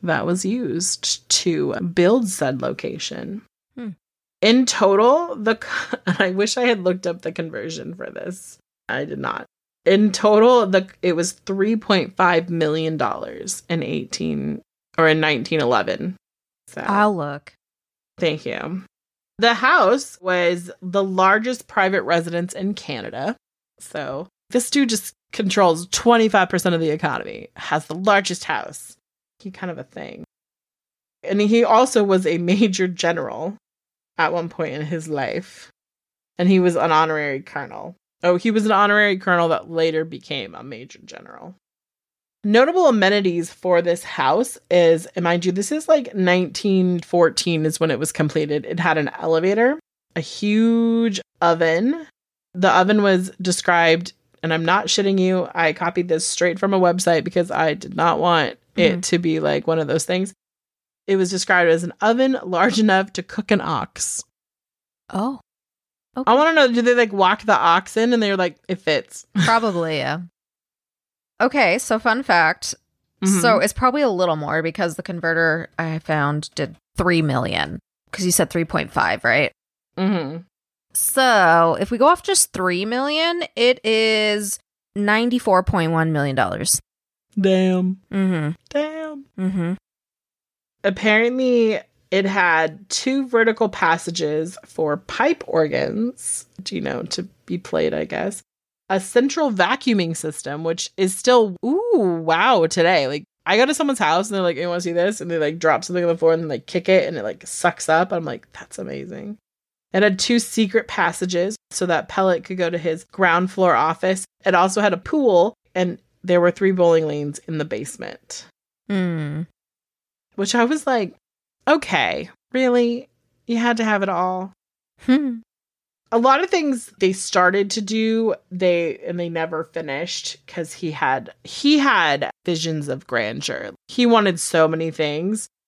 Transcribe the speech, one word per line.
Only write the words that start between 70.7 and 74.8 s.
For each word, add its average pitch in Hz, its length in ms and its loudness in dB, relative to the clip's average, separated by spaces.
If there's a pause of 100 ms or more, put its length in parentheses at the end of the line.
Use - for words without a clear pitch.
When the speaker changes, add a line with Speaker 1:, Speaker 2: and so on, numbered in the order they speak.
Speaker 2:
Okay, 233 380 2
so 220 200 -2
fun 240 240 0
fact. 170 500 2 (480)
Speaker 1:
Mm-hmm. 190 200 2
Speaker 2:
So 226 180 4
it's 202 140 0
probably 262 280 0
a 269 80 2
little 180 280 0
more 151 260 -4
because 165 320 -4